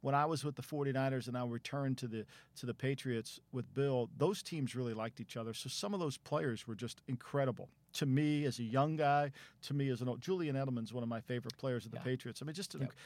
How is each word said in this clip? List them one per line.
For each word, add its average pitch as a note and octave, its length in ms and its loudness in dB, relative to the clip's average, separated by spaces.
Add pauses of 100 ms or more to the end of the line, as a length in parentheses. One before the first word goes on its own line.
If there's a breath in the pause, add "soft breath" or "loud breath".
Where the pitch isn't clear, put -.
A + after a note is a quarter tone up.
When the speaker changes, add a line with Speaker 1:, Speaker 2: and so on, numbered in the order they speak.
Speaker 1:
when C3+ 140 2
I C#3+ 100 6
was D#3 180 0
with C#3+ 120 -2
the - 80 -8
forty-niners C3+ 640 0
and B2 100 -2
I B2 80 0
returned C3 540 0
to B2+ 80 -4
the, A2 180 -4 (300 loud breath)
to - 100 -10
the A#2+ 80 0
Patriots C3 680 -2 (120)
with B2+ 220 -4
Bill, C3+ 440 2
those F#3 260 4
teams C#3 320 -2
really A#2+ 200 0
liked A2+ 260 -4
each - 160 -8
other. A2+ 160 -4
So - 160 -6
some G3+ 240 -2
of G3 60 0
those D#3 180 0
players D3 500 -2
were A2+ 80 -6
just A#2 320 -8
incredible. C3+ 640 0 (240)
To D3+ 140 0
me D3 380 4
as C3 120 0
a A#2+ 60 -2
young C3+ 340 4
guy, C#3+ 340 6 (300 loud breath)
to - 140 -4
me C#3 140 4
as B2 120 2
an B2+ 80 0
old, B2 120 -2
Julian E3+ 340 0
Edelman's B2 360 0
one A#2+ 120 -2
of A#2 60 -2
my A#2 120 -2
favorite B2 360 -4
players B2 280 -2
of A2+ 60 -10
the A#2 80 -6
Speaker 2:
Yeah. - 40 -8
Speaker 1:
Patriots. B2+ 380 -2
I C3+ 40 -6
mean, D3+ 100 -6
just F#3+ 180 -6
an D3 80 -4
Speaker 2:
Yep. C3 80 0
Speaker 1:
inc-, - 40 -14 (120)